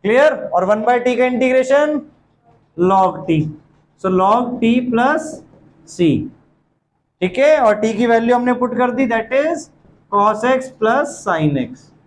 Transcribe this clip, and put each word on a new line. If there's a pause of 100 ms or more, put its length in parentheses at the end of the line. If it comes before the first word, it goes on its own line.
Clear? (220)
और
वन
by (100)
t
का
integration (760)
log (100)
t, (680)
so
log (140)
t (160)
plus (600)
c। (1120)
ठीक
है,
और
t
की
value
हमने
put
कर
दी,
that
is (440)
cos
x
plus
sin
x। (220)